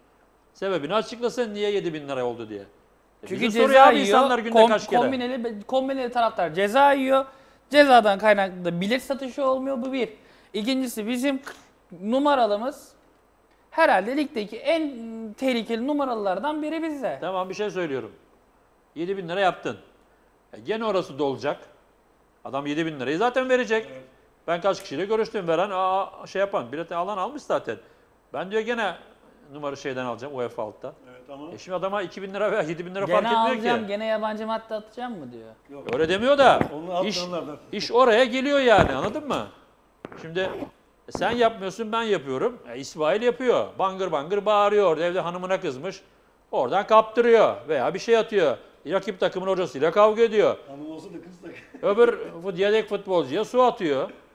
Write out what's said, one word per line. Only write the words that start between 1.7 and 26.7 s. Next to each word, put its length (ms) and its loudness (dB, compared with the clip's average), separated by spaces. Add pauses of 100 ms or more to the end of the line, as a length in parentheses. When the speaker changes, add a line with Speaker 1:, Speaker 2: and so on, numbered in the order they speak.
Speaker 1:
yedi 220 -2
bin 160 -10
lira 160 -4
oldu 240 -6
diye. 120 -10 (640)
E, 40 -16
Speaker 2:
Çünkü 140 -6
Speaker 1:
bizi 120 2
Speaker 2:
ceza 140 4
Speaker 1:
soruyor 200 10
abi 80 6
Speaker 2:
yiyor. 120 0
Speaker 1:
insanlar 320 4
günde 200 4
Speaker 2:
Kom-, 100 10
Speaker 1:
kaç 180 0
kere? 140 2
Speaker 2:
kombineli, 680 -4
kombineli 440 -2
taraftar 420 0
ceza 400 6
yiyor. 320 2 (440)
Cezadan 500 8
kaynaklı 460 2
da 160 -2
bilet 220 0
satışı 420 -6
olmuyor. 360 -2
Bu 120 -6
bir. 160 -2 (440)
İkincisi 540 -4
bizim 320 -2 (640)
numaralımız 880 0 (800)
herhalde 460 2
ligdeki 400 -4
en 340 -2 (420)
tehlikeli 540 -2
numaralılardan 760 -2
biri 200 -4
bizde. 380 -4
Speaker 1:
Tamam, 280 -4
bir 40 -10
şey 180 -4
söylüyorum. 400 -4 (840)
Yedi 220 -6
bin 120 -8
lira 100 -4
yaptın. 380 0 (760)
E, 60 -18
gene 260 -6
orası 340 -2
dolacak. 380 -2 (880)
Adam 200 -6
yedi 200 -2
bin 140 -8
lirayı 180 -2
zaten 320 0
verecek. 420 0
Speaker 3:
Evet. 120 -18 (440)
Speaker 1:
Ben 140 -2
kaç 200 -2
kişiyle 240 -8
görüştüm. 420 -2
Veren, 260 0
"Aa, 540 -2
şey 120 -6
yapan, 320 -2